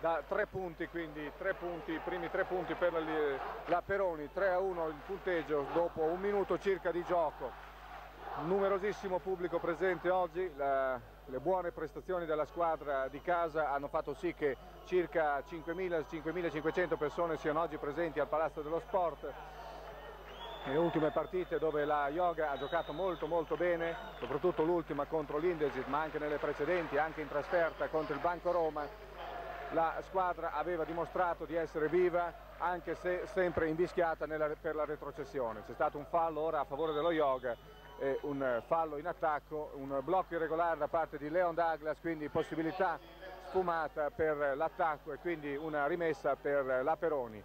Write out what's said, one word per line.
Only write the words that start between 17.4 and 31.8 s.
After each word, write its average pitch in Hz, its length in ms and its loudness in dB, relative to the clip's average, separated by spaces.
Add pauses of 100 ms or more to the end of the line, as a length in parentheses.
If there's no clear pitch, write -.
oggi 156 160 0
presenti 147 420 -2
al 139 80 4
Palazzo 156 340 0
dello 156 200 -2
Sport. 160 500 0 (1300)
Le 131 100 0
ultime 160 360 4
partite 165 480 0
dove 147 260 2
la 147 240 2
Yoga 160 420 2
ha 135 60 -2
giocato 151 340 -2
molto 170 340 -2
molto 160 300 0
bene, 170 400 2 (220)
soprattutto 151 460 0
l'ultima 156 420 2
contro 147 320 -2
l'Indesit, 151 500 0
ma 143 140 0
anche 151 180 -2
nelle 147 200 0
precedenti, 147 580 0
anche 156 240 0
in 143 80 -6
trasferta 147 580 2
contro 151 280 0
il 139 40 -6
Banco 175 320 0
Roma, 151 600 -2 (600)
la 160 320 2
squadra 175 500 0
aveva 156 300 0
dimostrato 165 640 0
di 151 100 -4
essere 156 320 0